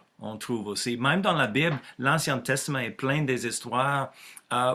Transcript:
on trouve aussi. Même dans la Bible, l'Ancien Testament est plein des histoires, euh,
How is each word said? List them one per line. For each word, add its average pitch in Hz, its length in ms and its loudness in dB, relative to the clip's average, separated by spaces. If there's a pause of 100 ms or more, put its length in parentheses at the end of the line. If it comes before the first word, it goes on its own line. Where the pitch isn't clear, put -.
(200)
on 110 160 -8
trouve 107 320 -4
aussi. 120 300 -2
Même 147 240 2
dans 190 100 4
la 143 140 4
Bible, 139 320 2 (200)
l'Ancien 139 400 2
Testament 131 420 -2
est 113 100 -4
plein 143 320 0
des 123 240 0
histoires, 135 680 -2 (400)
euh, 123 220 4